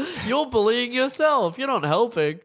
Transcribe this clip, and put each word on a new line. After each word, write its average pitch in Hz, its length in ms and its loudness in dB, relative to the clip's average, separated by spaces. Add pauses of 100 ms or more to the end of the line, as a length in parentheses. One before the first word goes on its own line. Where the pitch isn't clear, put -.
(260)
You're 285 200 0
bullying 240 460 0
yourself. 254 640 0
You're 180 100 -4
not 214 160 -2
helping. 165 600 0